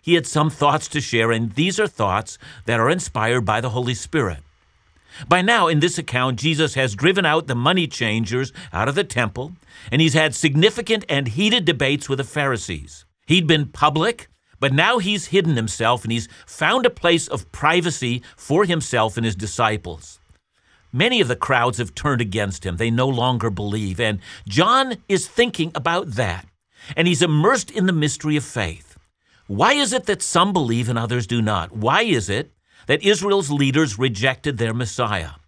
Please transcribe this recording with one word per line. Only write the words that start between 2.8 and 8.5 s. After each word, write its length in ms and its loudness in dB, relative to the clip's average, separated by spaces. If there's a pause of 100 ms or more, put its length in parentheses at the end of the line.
inspired 560 0
by 160 0
the 80 -4
Holy 240 -4
Spirit. 460 -4 (880)
By 140 4
now, 260 4
in 120 2
this 180 2
account, 400 -2
Jesus 380 0
has 180 0
driven 320 2
out 220 2
the 80 -2
money 320 2
changers 640 -2 (180)